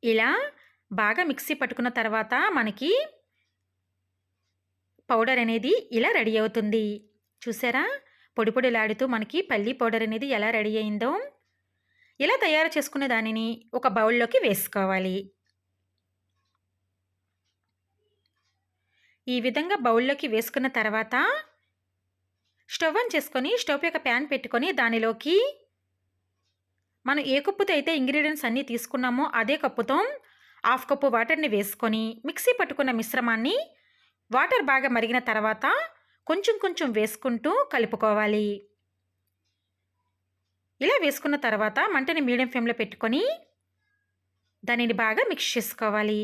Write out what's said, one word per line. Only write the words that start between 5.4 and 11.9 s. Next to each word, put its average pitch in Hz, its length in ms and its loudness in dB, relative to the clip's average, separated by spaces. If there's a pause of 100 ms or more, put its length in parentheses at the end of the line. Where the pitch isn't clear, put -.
అనేది 226 300 2 (240)
ఇలా 262 200 2
రెడీ 226 240 2
అవుతుంది. 220 440 0 (580)
చూసారా, 247 400 -2 (540)
పొడి 220 180 0
పొడిలాడుతూ 233 480 0 (120)
మనకి 220 340 -4
పల్లీ 226 320 0
పౌడర్ 226 260 0
అనేది 226 300 -4
ఎలా 208 200 0
రెడీ 214 160 -2 (100)
అయిందో. 214 280 -2 (1080)